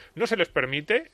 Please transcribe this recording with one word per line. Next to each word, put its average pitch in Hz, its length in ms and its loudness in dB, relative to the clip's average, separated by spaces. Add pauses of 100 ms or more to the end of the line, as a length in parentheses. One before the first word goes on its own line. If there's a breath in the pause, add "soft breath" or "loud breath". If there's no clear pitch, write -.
(160 loud breath)
no 190 100 0
se 226 120 -2
les 180 100 2
permite 147 680 -2